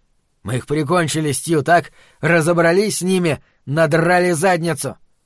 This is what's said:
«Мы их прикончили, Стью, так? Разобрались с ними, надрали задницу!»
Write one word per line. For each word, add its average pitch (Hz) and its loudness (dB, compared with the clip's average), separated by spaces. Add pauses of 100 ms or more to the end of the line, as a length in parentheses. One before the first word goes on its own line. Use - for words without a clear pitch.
(440)
«Мы 113 -4
их 117 -8
прикончили, 156 -2
Стью, 156 -2
так? 165 2 (260)
Разобрались 170 2
с - -6
ними, 175 0 (240)
надрали 165 2
задницу!» 165 -2 (280)